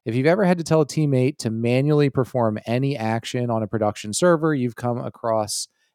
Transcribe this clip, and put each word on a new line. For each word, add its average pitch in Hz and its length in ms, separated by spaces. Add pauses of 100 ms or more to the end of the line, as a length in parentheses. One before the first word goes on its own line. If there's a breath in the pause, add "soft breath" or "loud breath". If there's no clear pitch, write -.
If 113 100
you've 131 120
ever 190 180
had 180 140
to 165 60
tell 160 180
a 143 40
teammate 139 520
to 113 120
manually 131 600
perform 117 560
any 135 300
action 117 540
on 113 120
a 107 60
production 107 440
server, 160 420
you've 123 220
come 120 220
across 113 720 (260)